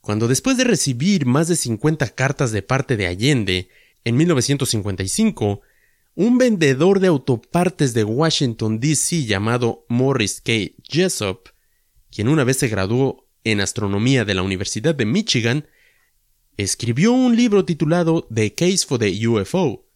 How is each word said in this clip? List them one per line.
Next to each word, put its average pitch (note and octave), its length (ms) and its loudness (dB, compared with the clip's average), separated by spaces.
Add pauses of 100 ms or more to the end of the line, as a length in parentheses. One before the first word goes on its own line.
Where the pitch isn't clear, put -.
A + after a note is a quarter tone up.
Cuando, G#2+ 260 -2
después C3 300 0
de B3+ 80 2
recibir D#3 600 0
más D3 220 2
de E3+ 80 0
cincuenta C3 520 -2
cartas C3+ 420 -2
de G#2 120 -4
parte B2+ 340 -2
de G2+ 100 -2
Allende F#2+ 600 -2 (360)
en A#2 120 0
mil D#3+ 120 4
novecientos C3+ 420 0
cincuenta G2 320 -4
y F#2+ 60 -4
cinco, A2+ 520 0 (540)
un A#3+ 240 2
vendedor F#3 600 4
de F#3+ 100 2
autopartes D3+ 840 0
de A2+ 120 2
Washington, A2+ 760 -2
D D3 160 0
C D#3+ 300 -2
llamado A2+ 640 -2
Morris B2+ 520 0
K. - 120 -2 (300)
Jessup, C#3 680 -2 (600)
quien G#2 180 -2
una D3+ 160 2
vez C3 120 0
se C#3 120 -2
graduó A2 600 -2 (160)
en G#2+ 160 0
astronomía G#2+ 640 0
de G2+ 100 -2
la F#2 80 0
Universidad G2+ 520 -4
de B2+ 100 -2
Michigan, C3 640 -2 (880)
escribió A#2 560 0
un B3 240 2
libro G#3 300 2
titulado E3 680 0
The A2 220 0
Case F3+ 320 0
for B2+ 120 -2
the G#2+ 300 0
U A2+ 120 2
F G2 160 -4
O D3+ 400 -2